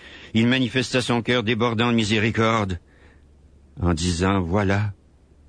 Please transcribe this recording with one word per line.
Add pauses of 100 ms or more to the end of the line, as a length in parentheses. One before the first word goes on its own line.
(360)
Il
manifesta
son
cœur
débordant
de
miséricorde, (1000)
en
disant,
Voilà (560)